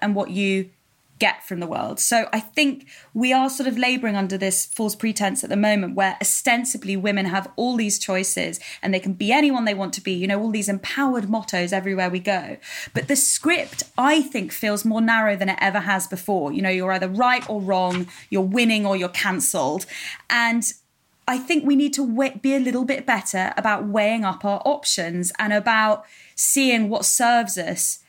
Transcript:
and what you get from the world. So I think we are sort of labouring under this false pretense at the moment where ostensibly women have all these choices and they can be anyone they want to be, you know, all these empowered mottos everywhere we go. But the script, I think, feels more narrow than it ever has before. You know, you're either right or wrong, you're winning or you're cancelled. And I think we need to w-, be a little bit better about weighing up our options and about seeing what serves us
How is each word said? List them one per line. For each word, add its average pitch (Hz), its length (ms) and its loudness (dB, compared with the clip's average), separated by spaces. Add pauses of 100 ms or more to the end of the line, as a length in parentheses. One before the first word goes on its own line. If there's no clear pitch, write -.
and 208 140 0
what 196 160 -2
you 190 380 0 (480)
get - 280 0
from 175 140 -8
the 175 80 -6
world. - 320 -4
So - 320 2
I 220 80 0
think 277 480 -2 (260)
we 254 200 2
are 262 160 4
sort 262 180 -4
of 226 100 -2
labouring 247 380 0
under 196 220 -2
this 190 280 0
false 214 300 -4
pretense 208 480 -2
at - 60 -10
the 202 80 0
moment 208 380 2
where 190 260 0
ostensibly 233 720 0
women 196 300 0
have 185 320 -4
all 247 180 0
these 214 240 0
choices 185 580 -2 (240)
and 190 120 0
they 185 80 0
can 196 100 -4
be 202 220 0
anyone 269 320 4
they 208 80 0
want 190 220 -4
to 190 60 -10
be, 190 120 -4
you 180 140 -2
know, 202 120 0
all 220 100 -2
these 208 200 -2
empowered 233 600 -2
mottos 190 440 -2
everywhere 190 360 0
we 180 120 -2
go. 185 340 -2 (380)
But 220 160 -4
the 277 80 4
script, - 640 0 (140)
I 294 240 4
think, 220 320 -4
feels 208 320 -2
more 226 160 2
narrow 220 340 4
than 190 140 0
it - 100 -2
ever 196 220 2
has 190 260 0
before. 180 460 -2
You - 80 -2
know, 190 80 0
you're 185 240 0
either 185 160 -2
right 247 400 2
or 214 100 -4
wrong, 185 480 0 (220)
you're 196 120 2
winning 214 440 2
or 196 100 2
you're 180 140 -2
cancelled. 175 760 -2 (440)
And 233 420 2 (560)
I 254 100 0
think 302 280 0
we 277 100 4
need 285 200 4
to 277 120 0
w-, 262 320 0
be 269 160 2
a 277 40 2
little 254 260 0
bit 262 200 -2
better 185 520 0
about - 260 0
weighing 214 400 2
up 185 220 -4
our 202 180 0
options 175 760 -2
and 208 140 0
about 214 540 2 (280)
seeing 240 540 2
what 208 160 -2
serves 233 540 2
us 175 520 -4